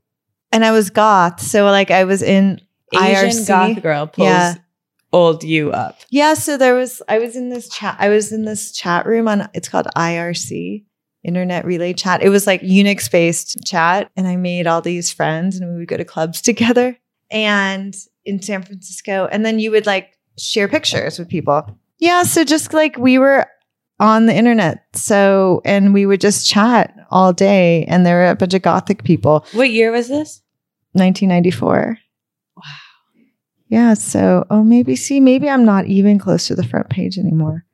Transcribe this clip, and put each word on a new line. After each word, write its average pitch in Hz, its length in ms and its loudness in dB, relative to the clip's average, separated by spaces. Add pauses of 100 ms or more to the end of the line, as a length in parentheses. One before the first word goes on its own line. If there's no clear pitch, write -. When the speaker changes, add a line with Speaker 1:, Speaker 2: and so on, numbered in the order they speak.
(520)
Speaker 1:
and 226 120 2
I 220 80 2
was 214 180 2
goth. 190 500 2
So, 202 260 0
like, 196 240 2
I 185 140 4
was 190 180 -2
in 196 380 2 (340)
Speaker 2:
Asian 185 100 2
Speaker 1:
I 196 220 2
R 190 40 0
C. 226 160 -4
Speaker 2:
goth 196 360 0
girl 151 240 -2
pulls 190 220 -2
Speaker 1:
Yeah. 175 260 2 (580)
Speaker 2:
old 165 320 2
you 156 260 -2
up. - 280 -6 (120)
Speaker 1:
Yeah. 294 240 2
So 302 220 -4
there 254 180 2
was, 254 340 -4
I 214 100 0
was 233 180 -6
in 247 140 -8
this 240 180 -12
chat, - 320 -10
I 202 80 0
was 208 240 0
in 220 120 -6
this 214 280 -10
chat 175 340 -4
room 226 220 0
on, 202 240 -2
it's 170 160 -12
called - 260 -4
I 170 240 -4
R 170 140 -8
C, 185 540 -10 (380)
Internet 180 420 -4
Relay 175 260 -4
Chat. 180 300 -4
It 196 80 4
was, 196 160 2
like, 185 160 0
Unix-based 185 1040 0
chat. 175 500 -2
And 185 100 -2
I 180 100 -4
made 175 300 -4
all 165 140 0
these 175 320 -6
friends, 165 460 -4
and 175 120 -10
we 170 100 -10
would 170 80 -12
go - 100 -6
to 170 80 -8
clubs 160 340 -8
<laughs> - 100 0
together 247 460 0 (340)
and 196 640 -4 (300)
in 196 160 -8
San 190 220 -8
Francisco. 190 680 -8
And 214 140 -2
then 220 140 -2
you 220 140 -4
would, 214 120 2
like, 196 320 -4 (220)
share 202 300 -4
pictures 156 500 -4
with 175 100 -14
people. 147 400 -2 (300)
Yeah. 349 240 2
So 330 220 0
just, 294 280 -2
like, 311 240 0
we 254 220 4
were 269 280 2 (520)
on 220 280 4
the 220 80 4
internet. 220 500 0 (100)
So, 196 680 2
and 202 280 2
we 196 140 2
would 196 140 0
just 208 280 0
chat 220 460 2 (160)
all 185 220 4
day. 180 540 2
And 180 200 2
there 175 120 2
were 180 120 4
a 202 60 0
bunch 180 180 -2
of 185 80 0
gothic 185 420 -2
people. 151 480 2
Speaker 2:
What 247 180 0
year 226 200 2
was 233 180 -2
this? 294 340 -6 (520)
Speaker 1:
Nineteen 185 340 2
ninety-four. 180 720 0 (580)
Speaker 2:
Wow. 180 60 -20 (1040)
Speaker 1:
Yeah. 226 260 4
So, 190 560 2
oh, 214 120 2
maybe, 240 340 4
see, 277 240 -2
maybe 269 280 4
I'm 262 160 2
not 196 220 4
even 202 320 2
close 185 300 -2
to - 60 -6
the 180 100 -2
front - 260 -4
page 185 280 -6
anymore. 160 560 -4